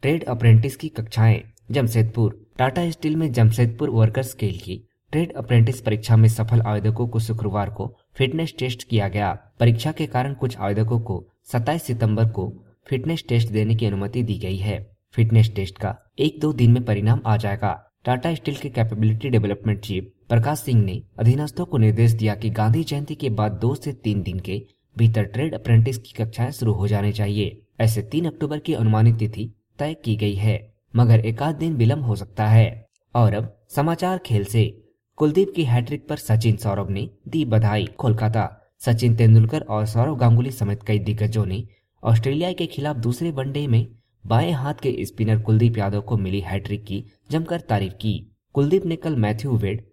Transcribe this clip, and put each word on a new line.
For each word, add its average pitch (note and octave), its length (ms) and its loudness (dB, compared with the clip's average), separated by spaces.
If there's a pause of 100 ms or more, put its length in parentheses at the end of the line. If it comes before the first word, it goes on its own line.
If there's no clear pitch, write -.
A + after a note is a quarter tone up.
ट्रेड D#3 220 0
अप्रेंटिस A#2 520 4
की D#3+ 120 -10
कक्षाएं। A2 520 0 (300)
जमशेदपुर, A#2 880 0
टाटा C3+ 320 0
स्टील D#3 260 -4
में D#3+ 160 -2
जमशेदपुर A#2 580 2
वर्कर्स A2+ 440 0
के G#2 160 -4
लिए F2+ 380 -12 (240)
ट्रेड E3 200 -2
अप्रेंटिस A#2+ 480 2
परीक्षा A2 360 0
में A2 120 8
सफल A2 320 2
आवेदकों A2 480 -2
को A2+ 100 -4
शुक्रवार G#2+ 520 -4
को - 260 -10 (180)
फिटनेस D#3 440 -2
टेस्ट B2+ 300 -6
किया G2+ 200 0
गया। G2 300 -2 (220)
परीक्षा A#2 320 2
के D#3 140 -6
कारण C3 280 -4
कुछ B2 220 -6
आवेदकों A2 440 -2
को G2+ 280 -8 (160)
सत्ताईस C#3+ 380 -4
सितंबर A2+ 460 0
को - 360 -8 (220)
फिटनेस D3+ 420 -4
टेस्ट A#2 200 0
देने G#2+ 260 0
की A2 120 -2
अनुमति G2+ 360 -4
दी G#2+ 160 -4
गई F#2+ 180 -6
है। G2+ 400 -6 (160)
फिटनेस A2 440 4
टेस्ट F#2+ 220 -6
का G2 180 -6 (220)
एक D3 220 0
दो D3+ 120 0
दिन A#2+ 180 6
में B2 140 4
परिणाम G#2+ 420 0
आ G#2+ 100 2
जाएगा। G2+ 560 -4 (120)
टाटा B2+ 300 -2
स्टील D3 200 -6
के C#3+ 140 -10
कैपेबिलिटी A2 600 0
डेवलपमेंट G#2+ 520 0
चीफ F#2 320 -8 (160)
प्रकाश A#2 300 2
सिंह A#2+ 260 2
ने F#2+ 180 -6 (160)
अधीनस्थों D3 460 2
को - 140 -4
निर्देश A2 340 4
दिया G#2+ 220 0
कि G#2 160 -6
गांधी A2 340 0
जयंती D3 300 -6
के C#3 160 -6
बाद G#2+ 220 -2
दो A2+ 220 -2
से D3 180 -8
तीन G#2 300 -4
दिन F2+ 180 -6
के F#2+ 260 -8 (320)
भीतर A2 240 4
ट्रेड B2+ 320 -4
अप्रेंटिस A#2 440 2
की - 260 -8
कक्षाएं A#2 260 -6
शुरू A#2 220 -2
हो G2 160 -2
जानी G2+ 240 0
चाहिए। G2+ 520 -4 (160)
ऐसे A2+ 220 0
तीन D3+ 220 -4
अक्टूबर D3+ 340 -4
की D#3 160 -4
अनुमानित A2 420 4
तिथि A2 460 -6 (160)
तय D3+ 160 -4
की A2 220 -4
गई G#2 180 -2
है, G2 400 -2 (220)
मगर A2+ 240 6
एक A2+ 220 -4
आध D#3 120 -2
दिन D#3+ 200 -4
विलंब C3 300 2
हो A2 120 -2
सकता G2 300 -4
है। A2 400 4 (280)
और A2 200 4
अब A2 360 -8
समाचार E3 480 -2
खेल G2+ 260 -2
से। G#2 400 0 (320)
कुलदीप F3+ 400 2
की E3 80 0
हैट्रिक B2 440 -2
पर D3+ 80 -6
सचिन, A2 400 2
सौरभ G2 340 -4
ने G2 200 -6 (180)
दी D#3+ 160 -2
बधाई। G#2+ 420 2
कोलकाता, A2 920 -2
सचिन A#2 380 2
तेंदुलकर A2+ 440 6
और G#2+ 260 -4
सौरव B2+ 300 0
गांगुली A#2+ 340 4
समेत G#2 320 -4
कई G#2+ 160 0
दिग्गजों G#2+ 480 -2
ने F#2+ 220 -6 (360)
ऑस्ट्रेलिया C3+ 480 0
के F3 140 -6
खिलाफ D3 300 -6
दूसरे A#2+ 340 -4
वनडे C#3 360 -6
में A2+ 220 2 (380)
बाएं D3 260 0
हाथ C#3+ 220 -4
के - 260 -4
स्पिनर A2 380 -2
कुलदीप A2 400 2
यादव G2+ 220 -2
को A2+ 160 -4
मिली G2 240 -2
हैट्रिक G2 440 -6
की G2+ 200 -8 (260)
जमकर E3 300 -4
तारीफ G2 320 -2
की। - 440 -6 (180)
कुलदीप D#3+ 320 2
ने E3 100 -4
कल D#3+ 200 -4
मैथ्यू A2 360 -2
वेड G#2+ 400 -2